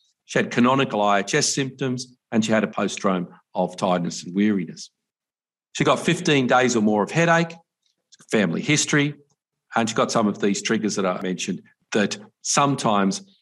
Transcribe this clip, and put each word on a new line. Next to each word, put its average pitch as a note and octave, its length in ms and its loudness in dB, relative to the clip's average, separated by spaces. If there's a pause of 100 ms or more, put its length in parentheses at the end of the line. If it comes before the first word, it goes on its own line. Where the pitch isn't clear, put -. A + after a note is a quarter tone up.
(240)
She - 140 -2
had G#2+ 120 0
canonical B2+ 520 2
I G2+ 180 4
H G2 140 -4
S D3 140 2
symptoms, C3 680 -6 (160)
and A2 120 2
she A2 60 -2
had G#2+ 140 4
a G2+ 40 -4
postdrome F#2+ 600 -2 (260)
of F#2 220 -2
tiredness F2+ 480 -2
and F2 100 -12
weariness. F#2+ 560 -2 (840)
She D#3 100 0
got C#3 140 2
fifteen D3+ 480 0
days B2+ 280 2
or A2+ 60 2
more G#2+ 220 2
of F#2+ 80 -2
headache, E3 440 2 (800)
family F#2 300 0
history, D3 520 0 (640)
and A#2 120 0
she - 60 -8
got A#2+ 160 0
some A2+ 160 2
of G2+ 140 -2
these G2+ 220 0
triggers G#2+ 340 -2
that F#2+ 100 -2
I F2+ 140 -2
mentioned F#2 420 -6 (300)
that G#2 240 0 (260)
sometimes A2+ 800 0 (200)